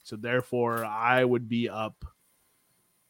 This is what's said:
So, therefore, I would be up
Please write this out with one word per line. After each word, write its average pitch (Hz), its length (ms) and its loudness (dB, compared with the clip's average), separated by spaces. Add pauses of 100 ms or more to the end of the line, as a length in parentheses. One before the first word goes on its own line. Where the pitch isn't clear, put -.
So, 110 140 -12
therefore, 117 680 0
I 117 380 2
would 123 260 2
be 117 180 0
up 107 380 -8 (1040)